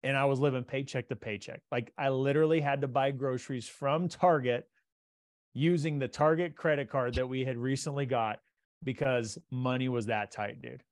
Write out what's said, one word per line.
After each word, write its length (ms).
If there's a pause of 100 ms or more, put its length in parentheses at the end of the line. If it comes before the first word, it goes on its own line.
And 140
I 80
was 140
living 240
paycheck 460
to 60
paycheck. 460 (100)
Like, 240
I 140
literally 500
had 220
to 60
buy 240
groceries 560
from 400
Target 600 (840)
using 460
the 80
Target 480
credit 340
card 260
that 140
we 160
had 120
recently 500
got 320 (440)
because 540 (140)
money 380
was 180
that 240
tight, 280
dude. 320